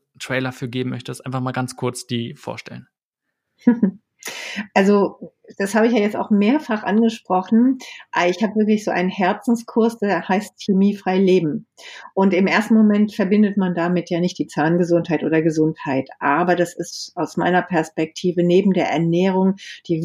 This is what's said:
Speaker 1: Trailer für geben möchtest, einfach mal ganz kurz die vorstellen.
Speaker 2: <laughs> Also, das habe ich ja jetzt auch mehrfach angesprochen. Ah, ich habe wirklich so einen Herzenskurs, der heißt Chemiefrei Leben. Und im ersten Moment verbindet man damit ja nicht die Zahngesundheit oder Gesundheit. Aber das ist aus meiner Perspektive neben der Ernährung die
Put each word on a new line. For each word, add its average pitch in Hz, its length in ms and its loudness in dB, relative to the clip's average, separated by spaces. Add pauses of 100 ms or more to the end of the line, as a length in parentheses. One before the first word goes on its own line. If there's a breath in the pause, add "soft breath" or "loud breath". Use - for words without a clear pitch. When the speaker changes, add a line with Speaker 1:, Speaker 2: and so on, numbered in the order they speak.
(180)
Speaker 1:
Trailer 131 340 -4
für 131 160 -10
geben 127 220 -6
möchtest, 123 340 -12
einfach 127 160 -6
mal 127 120 -4
ganz 127 240 -6
kurz 123 300 -6
die 117 280 -6
vorstellen. 120 540 -14 (680)
Speaker 2:
<laughs> 233 460 0 (720 loud breath)
Also, 196 580 2 (260)
das 196 160 -4
habe 220 120 4
ich 233 60 2
ja 247 60 2
jetzt 208 180 0
auch 196 140 -6
mehrfach 220 540 2
angesprochen. 226 920 2 (340 loud breath)
Ah, 170 140 0
ich 185 160 0
habe 208 140 -2
wirklich 214 280 2
so - 60 -2
einen 180 180 0
Herzenskurs, 226 880 0
der 190 300 -2
heißt 202 300 -2
Chemiefrei 196 600 0
Leben. 180 480 2 (480 loud breath)
Und 196 200 2
im 190 120 4
ersten 208 280 2
Moment 208 400 4
verbindet 202 420 2
man 185 180 0
damit 175 360 -2
ja 170 100 -2
nicht 180 180 -2
die - 80 -4
Zahngesundheit 170 800 0
oder 160 180 2
Gesundheit. 156 640 -2 (120)
Aber 165 340 2
das 175 220 0
ist - 400 -12
aus 160 200 -6
meiner 175 260 2
Perspektive 170 800 -2
neben 185 280 4
der 180 180 0
Ernährung 185 640 2 (320 loud breath)
die 160 160 -2